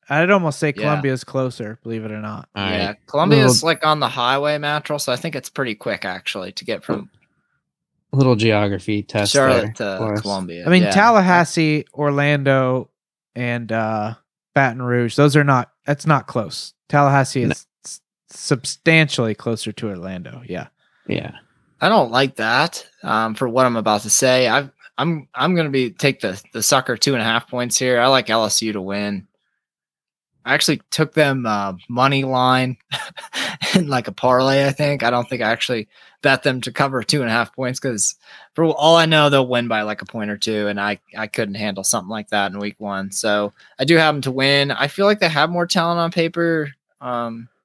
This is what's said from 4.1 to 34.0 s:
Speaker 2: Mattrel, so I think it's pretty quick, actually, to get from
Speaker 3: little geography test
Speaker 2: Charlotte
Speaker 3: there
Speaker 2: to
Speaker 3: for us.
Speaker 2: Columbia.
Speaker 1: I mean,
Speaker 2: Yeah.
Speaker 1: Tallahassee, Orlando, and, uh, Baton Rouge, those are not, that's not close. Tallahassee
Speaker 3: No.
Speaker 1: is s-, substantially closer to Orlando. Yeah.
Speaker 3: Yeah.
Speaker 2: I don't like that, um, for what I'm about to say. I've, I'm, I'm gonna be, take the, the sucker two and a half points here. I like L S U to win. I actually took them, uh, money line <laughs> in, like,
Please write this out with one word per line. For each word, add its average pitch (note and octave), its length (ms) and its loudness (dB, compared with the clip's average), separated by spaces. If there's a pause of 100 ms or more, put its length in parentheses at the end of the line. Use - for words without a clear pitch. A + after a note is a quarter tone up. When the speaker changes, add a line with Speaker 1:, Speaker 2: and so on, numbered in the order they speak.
Speaker 2:
Mattrel, D3 400 -4
so C#3 140 -4
I B2 40 0
think D3 180 -8
it's C3+ 140 -8
pretty B2+ 260 -6
quick, G#2 300 -6
actually, F#2+ 480 -8
to - 120 -12
get G#2 200 -8
from - 260 -8 (1000)
Speaker 3:
little C3 240 4
geography G#2 640 0
test G#2 300 -2
Speaker 2:
Charlotte B2+ 440 2
Speaker 3:
there G2+ 200 -6
Speaker 2:
to - 20 -8
Speaker 3:
for A2 160 -2
us. G#2+ 80 0
Speaker 2:
Columbia. F#2 420 -6
Speaker 1:
I D3+ 60 0
mean, F3+ 140 6
Speaker 2:
Yeah. G3 80 2
Speaker 1:
Tallahassee, F3+ 1000 4
Orlando, C#3 960 0 (460)
and, A#2+ 380 -6
uh, A2 420 -2 (400)
Baton C3 260 2
Rouge, B2 360 0
those C#3+ 200 6
are D3 80 6
not, C3 280 2 (120)
that's D3 220 -4
not C#3+ 200 2
close. - 480 -8 (140)
Tallahassee C#3 560 2
Speaker 3:
No. A2+ 60 0
Speaker 1:
is - 160 -6 (180)
s-, - 160 -16 (300)
substantially C#3 1040 2
closer A2+ 380 -6
to A2+ 160 -8
Orlando. F#2 580 -10
Yeah. E2+ 220 -10 (380)
Speaker 3:
Yeah. - 260 -4 (480)
Speaker 2:
I D#3 80 2
don't F3+ 220 4
like C3 260 0
that, B2 520 -2 (140)
um, A2 320 -2
for B2+ 140 -4
what B2+ 180 4
I'm A#2+ 100 0
about G#2+ 260 0
to G#2 80 -10
say. B2+ 380 4
I've, C3+ 220 0 (280)
I'm, D3+ 360 -2
I'm D3 200 0
gonna D#3+ 160 0
be, B2+ 220 0
take - 280 -2
the, F#2 220 -6 (100)
the A2+ 100 -6
sucker C3 340 2
two C#3 180 0
and A#2 80 -2
a - 20 -4
half A#2 240 -2
points B2 300 -4
here. B2+ 220 2
I B2 80 4
like C3 200 2
L A2+ 160 2
S G#2 160 -2
U A2 120 -4
to G#2 100 -6
win. G2+ 440 -6 (1200)
I C3 100 0
actually D3+ 260 0 (100)
took D#3 240 -2
them, C#3 320 2
uh, G2+ 280 -2 (140)
money C3+ 360 0
line B2+ 540 2 (460)
<laughs> - 500 -6
in, E3+ 140 2
like, B2+ 200 -2